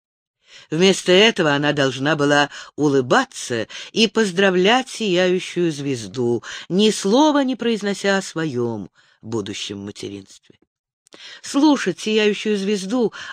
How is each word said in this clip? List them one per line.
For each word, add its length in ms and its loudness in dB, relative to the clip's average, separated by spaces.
Вместо 420 2
этого 420 4
она 200 0
должна 420 0
была 340 2
улыбаться 920 0
и 160 2
поздравлять 840 2
сияющую 840 -2
звезду, 720 -4
ни 220 4
слова 520 2
не 120 -2
произнося 640 -2
о 40 -2
своем 680 -6
будущем 580 -8
материнстве. 800 -14
Слушать 580 2
сияющую 580 0
звезду 560 -2